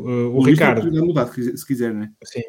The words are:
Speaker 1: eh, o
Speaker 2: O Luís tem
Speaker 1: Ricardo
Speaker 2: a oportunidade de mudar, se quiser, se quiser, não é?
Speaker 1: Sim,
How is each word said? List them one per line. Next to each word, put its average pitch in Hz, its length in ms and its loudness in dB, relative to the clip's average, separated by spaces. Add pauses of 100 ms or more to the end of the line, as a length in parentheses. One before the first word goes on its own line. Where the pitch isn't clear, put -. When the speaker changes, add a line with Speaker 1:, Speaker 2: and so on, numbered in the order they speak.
Speaker 1:
eh, 123 40 -6
o 120 240 -2
Speaker 2:
O 131 80 2
Luís - 20 4
tem 131 120 8
Speaker 1:
Ricardo 151 120 4
Speaker 2:
a 117 120 2
oportunidade 160 220 0
de 170 60 2
mudar, 147 200 0
se - 80 -18
quiser, 120 220 -6
se - 100 -16
quiser, 120 260 -2
não 107 100 -6
é? 107 60 -10 (160)
Speaker 1:
Sim, - 240 -10